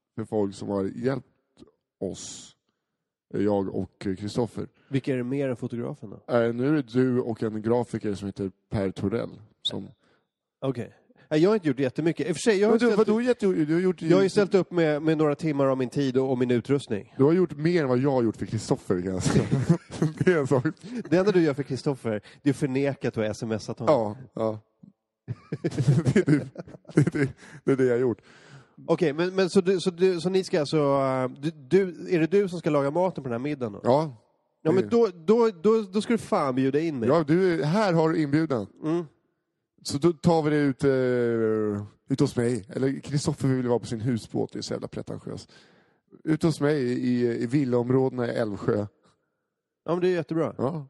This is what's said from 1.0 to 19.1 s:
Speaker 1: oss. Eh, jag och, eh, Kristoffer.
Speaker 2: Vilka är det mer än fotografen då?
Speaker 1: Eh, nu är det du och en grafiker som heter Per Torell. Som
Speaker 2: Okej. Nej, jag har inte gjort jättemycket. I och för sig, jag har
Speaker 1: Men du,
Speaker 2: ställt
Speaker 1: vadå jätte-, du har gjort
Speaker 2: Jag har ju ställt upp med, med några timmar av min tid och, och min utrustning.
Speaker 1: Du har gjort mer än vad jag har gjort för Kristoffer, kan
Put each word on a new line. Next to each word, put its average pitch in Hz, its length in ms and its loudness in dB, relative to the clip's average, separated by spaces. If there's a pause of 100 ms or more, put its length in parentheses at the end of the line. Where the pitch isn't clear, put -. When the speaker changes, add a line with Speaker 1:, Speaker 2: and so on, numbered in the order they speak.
Speaker 1:
oss. - 560 -12 (760)
Eh, 104 80 -2
jag 101 340 -2
och, 95 320 -8
eh, 95 80 -4
Kristoffer. 101 520 -6 (220)
Speaker 2:
Vilka 135 240 -4
är 127 40 -2
det 123 60 -4
mer 135 260 -4
än 123 60 -6
fotografen 120 540 -10
då? - 260 -8
Speaker 1:
Eh, 117 180 4
nu 123 140 -2
är 147 60 2
det 151 80 2
du 123 400 2
och 117 220 -6
en 107 180 -4
grafiker 113 540 -2
som 92 100 -8
heter 98 260 -6 (180)
Per 95 220 -2
Torell. 107 500 -4 (200)
Som 98 280 -8 (680)
Speaker 2:
Okej. 123 340 -6 (360)
Nej, 156 100 0
jag 175 100 4
har 220 60 4
inte 180 120 -4
gjort 127 120 0
jättemycket. 143 480 -2
I 175 40 -2
och 165 40 -4
för - 60 -8 (100)
sig, 190 80 2
jag 208 80 4
har 226 40 4
Speaker 1:
Men 240 80 4
du, 233 60 2
Speaker 2:
ställt 214 120 2 (100)
Speaker 1:
vadå 214 140 2
jätte-, 240 240 0 (200)
du 151 80 0
har 170 80 2
gjort 185 200 0
Speaker 2:
Jag 165 160 4
har 196 60 4
ju 196 60 2
ställt 196 240 2
upp 185 180 2
med, 156 300 2
med 160 160 2
några 151 180 2
timmar 139 320 0
av 131 100 2
min 127 120 -2
tid 135 280 0
och, 135 140 2
och 127 60 2
min 123 140 0
utrustning. 123 680 -2
Speaker 1:
Du 135 60 4
har 151 100 6
gjort 175 220 2
mer 160 280 2
än 131 60 0
vad 123 80 4
jag 139 140 2
har 127 120 2
gjort 110 140 0
för 104 80 -8
Kristoffer, 107 560 -2
kan 92 120 -4